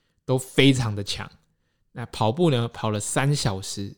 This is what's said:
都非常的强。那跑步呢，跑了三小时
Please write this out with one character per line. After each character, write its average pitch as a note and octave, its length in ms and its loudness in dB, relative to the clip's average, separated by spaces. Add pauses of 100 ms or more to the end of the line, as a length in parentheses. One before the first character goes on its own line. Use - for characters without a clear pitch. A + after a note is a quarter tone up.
(260)
都 C3 120 0
非 C#3 340 4
常 A#2+ 240 0
的 G2+ 80 -6
强。 - 260 -8 (600)
那 A#2+ 140 -12
跑 A2 260 0
步 E3+ 200 2
呢， A#2+ 180 0
跑 - 220 -4
了 G#2 80 -2
三 C#3+ 360 0
小 G2 260 -2
时 G2+ 360 -10